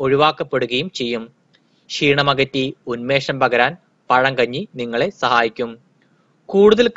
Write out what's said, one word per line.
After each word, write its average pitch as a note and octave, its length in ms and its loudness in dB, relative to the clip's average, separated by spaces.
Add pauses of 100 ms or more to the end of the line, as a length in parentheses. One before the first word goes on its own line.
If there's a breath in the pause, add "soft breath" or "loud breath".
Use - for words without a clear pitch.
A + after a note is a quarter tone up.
ഒഴിവാക്കപ്പെടുകയും C#3 840 0 (120)
ചെയ്യും. A#2 240 -4 (680)
ക്ഷീണമകറ്റി C#3 760 0 (280)
ഉന്മേഷം C3 520 -4
പകരാൻ A#2+ 260 2 (400)
പഴങ്കഞ്ഞി B2+ 520 0 (180)
നിങ്ങളെ A#2+ 280 -2 (140)
സഹായിക്കും. A#2 500 0 (800)
കൂടുതൽ G#3+ 440 6